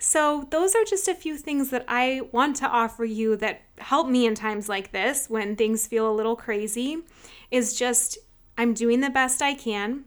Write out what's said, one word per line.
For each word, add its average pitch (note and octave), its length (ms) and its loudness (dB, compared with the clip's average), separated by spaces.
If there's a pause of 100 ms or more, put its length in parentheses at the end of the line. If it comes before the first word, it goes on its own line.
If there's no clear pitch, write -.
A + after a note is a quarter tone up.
so D4 500 2
those F4+ 240 2
are A4+ 100 4
just G#4 220 -2
a F#4 80 0
few D#4 220 -8
things C#4 340 -2
that B3+ 160 -4
I B3+ 360 0 (100)
want C4+ 240 2
to C4+ 100 -2
offer A#3 380 0
you A3 320 0
that G3+ 260 -4 (160)
help C4+ 300 0
me B3 180 4
in A3 80 2
times G#3+ 340 -4
like G3 220 -4
this A#3+ 400 -2
when G#3+ 240 -2
things A3 320 2
feel A3 240 0
a - 20 2
little A3 220 0
crazy, A#3 680 -4 (480)
is B3 280 0
just - 400 0 (380)
I'm A#3+ 180 2
doing A#3 240 2
the C#4 120 0
best C4 300 2
I C#4+ 140 2
can, A#3 520 -6